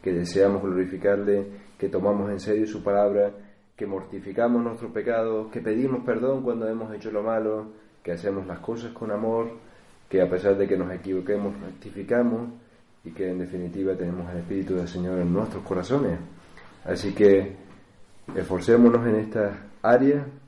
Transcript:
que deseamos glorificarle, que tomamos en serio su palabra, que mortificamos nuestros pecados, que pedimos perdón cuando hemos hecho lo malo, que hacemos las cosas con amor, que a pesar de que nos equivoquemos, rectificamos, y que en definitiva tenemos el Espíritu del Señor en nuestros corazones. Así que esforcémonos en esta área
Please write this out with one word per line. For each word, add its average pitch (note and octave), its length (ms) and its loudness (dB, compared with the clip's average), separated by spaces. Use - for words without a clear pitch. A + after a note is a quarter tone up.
que F#2+ 120 -2
deseamos F#2+ 500 2
glorificarle, G2 800 0
que G2 120 -4
tomamos G2+ 420 0
en G2 80 -4
serio G#2+ 300 0
su G2+ 160 -10
palabra, G2+ 480 4
que A2 100 -8
mortificamos G2 760 -2
nuestros A2+ 300 -6
pecados, A2 580 -2
que A2+ 100 -8
pedimos B2 440 -2
perdón B2+ 400 0
cuando A#2 240 -2
hemos A2 260 -6
hecho G#2+ 160 -8
lo G#2 140 -2
malo, A2 480 -2
que F2 80 -4
hacemos F#2+ 340 -4
las F2 140 -10
cosas A#2 320 -8
con A2 180 -8
amor, A2+ 400 -2
que F#2+ 140 4
a F2 80 2
pesar G2 260 4
de G2 120 0
que G2 80 2
nos F2+ 160 -4
equivoquemos, F#2+ 680 -4
rectificamos, A2+ 880 -2
y E2+ 60 -12
que F#2 180 -4
en F#2 120 -4
definitiva F2+ 560 -4
tenemos F2+ 340 -6
el F2 80 -8
Espíritu F#2 380 -4
del F2 100 -2
Señor F2+ 320 -4
en F2 140 2
nuestros G#2 320 -2
corazones. F#2 520 0
Así F#2 280 -4
que G2 540 4
esforcémonos A#2 720 6
en A2 100 2
esta G#2+ 500 -2
área C3+ 440 4